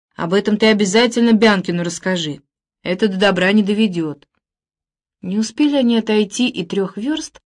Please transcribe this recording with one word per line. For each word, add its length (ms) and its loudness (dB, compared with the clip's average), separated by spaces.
об 180 -4
этом 240 2
ты 100 2
обязательно 640 2
Бянкину 500 2
расскажи. 580 -6
Это 240 -2
до 100 -2
добра 340 2
не 120 4
доведет». 640 -2
Не 160 -6
успели 380 0
они 220 2
отойти 500 0
и 160 -6
трех 340 -4
верст, 420 -8